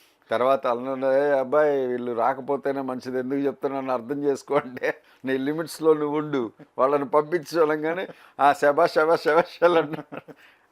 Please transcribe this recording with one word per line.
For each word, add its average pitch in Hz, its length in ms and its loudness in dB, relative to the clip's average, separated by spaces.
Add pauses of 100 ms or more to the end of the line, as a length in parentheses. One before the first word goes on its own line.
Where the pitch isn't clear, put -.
(300)
తర్వాత 131 360 2
అన్న, 131 380 -4
"ఏ 135 340 4
అబ్బాయి 139 480 2
వీళ్ళు 123 260 -4
రాకపోతేనే 131 680 -2
మంచిది, 127 380 -6
ఎందుకు 131 220 -2
చెప్తున్నాను 135 520 -4
అర్థం 127 320 -6
చేసుకో" 139 300 -2
అంటే, 131 480 -4 (220)
"నీ 135 120 -2
లిమిట్స్లో 156 580 0
నువ్వు 151 240 -2
ఉండు, 139 340 -4 (260)
వాళ్ళని 139 300 2
పంపించు" 151 520 0
అనగానే, 156 480 -2 (320)
"ఆ 139 120 6
శబాష్, 143 400 2
శబాష్, 160 300 2
శబాష్" 165 420 2
అని 170 140 4
అన్నాడు. 147 560 -6 (380)